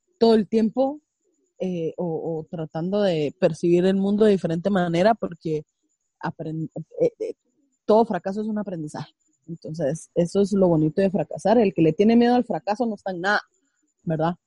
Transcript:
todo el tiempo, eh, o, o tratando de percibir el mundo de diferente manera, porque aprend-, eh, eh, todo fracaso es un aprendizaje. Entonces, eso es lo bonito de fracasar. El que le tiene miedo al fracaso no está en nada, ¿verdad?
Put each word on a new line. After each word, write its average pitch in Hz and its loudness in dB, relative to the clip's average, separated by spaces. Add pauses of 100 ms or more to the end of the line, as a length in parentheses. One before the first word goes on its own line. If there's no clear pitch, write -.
(180)
todo 233 6
el 220 2
tiempo, 247 0 (580)
eh, 175 -4
o, 165 -4
o 156 -10
tratando 170 -4
de 160 0
percibir 175 2
el 190 2
mundo 202 2
de 208 6
diferente 170 -2
manera, 180 2
porque 165 -6 (580)
aprend-, 160 -8 (300)
eh, 165 2
eh, - -8 (500)
todo 220 4
fracaso 196 -6
es 214 -6
un 214 -4
aprendizaje. 165 -10 (360)
Entonces, 160 -8
eso 175 0
es 202 0
lo 190 4
bonito 160 2
de 196 2
fracasar. 185 0
El 202 2
que - 2
le 160 4
tiene 214 4
miedo 240 4
al 247 2
fracaso 208 -4
no 220 -6
está 196 -10
en 180 -8
nada, 196 0 (600)
¿verdad? 160 -2 (120)